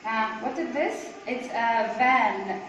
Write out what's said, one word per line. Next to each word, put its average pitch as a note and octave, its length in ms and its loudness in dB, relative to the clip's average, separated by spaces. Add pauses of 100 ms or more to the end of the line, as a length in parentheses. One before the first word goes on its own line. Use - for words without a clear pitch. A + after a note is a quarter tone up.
Uh, A3 360 -2
what C4+ 180 -4
is B3 160 -4
this? - 400 -2 (140)
It's B3 200 -6
a A3+ 520 2
van. G3+ 680 4